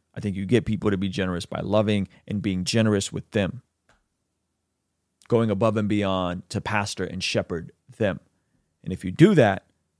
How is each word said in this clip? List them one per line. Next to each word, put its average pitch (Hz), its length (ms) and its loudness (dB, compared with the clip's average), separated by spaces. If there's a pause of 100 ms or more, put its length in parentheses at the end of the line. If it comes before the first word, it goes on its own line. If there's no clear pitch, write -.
(140)
I - 60 -12
think 101 160 -4
you 98 100 -4
get 110 200 2
people 107 260 0
to 98 60 0
be 95 120 -2
generous 92 380 -4
by - 140 -6
loving 101 460 0 (200)
and 104 120 -4
being 92 260 -2
generous 107 460 0
with - 200 -10
them, 101 320 -2 (1600)
going 113 220 2
above 104 260 2
and 107 140 0
beyond 95 600 0
to 101 120 -4
pastor 101 420 -4
and 92 200 -8
shepherd 90 480 -4 (260)
them. 101 220 -2 (640)
And - 100 -6
if - 100 -10
you 92 80 -6
do 185 220 6
that, 113 320 4 (340)